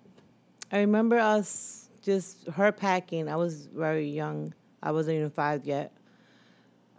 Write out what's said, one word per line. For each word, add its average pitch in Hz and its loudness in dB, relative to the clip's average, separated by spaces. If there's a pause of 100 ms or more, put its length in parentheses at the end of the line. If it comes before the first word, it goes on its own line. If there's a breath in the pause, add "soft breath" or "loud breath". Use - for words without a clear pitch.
(680)
I 202 0
remember 220 4
us, - 0 (140)
just 196 -2
her 202 4
packing. 180 -2
I 151 -2
was 156 -2
very 156 -2
young. 151 -6 (300)
I 156 -2
wasn't 160 0
even 151 -2
five 147 -2
yet. 143 -4 (1040 soft breath)